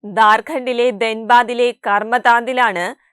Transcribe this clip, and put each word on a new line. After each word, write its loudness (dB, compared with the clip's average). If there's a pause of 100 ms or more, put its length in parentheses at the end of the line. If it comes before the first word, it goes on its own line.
ഝാർഖണ്ഡിലെ 0
ധൻബാദിലെ 0
കർമ്മതാന്തിലാണ് 0 (180)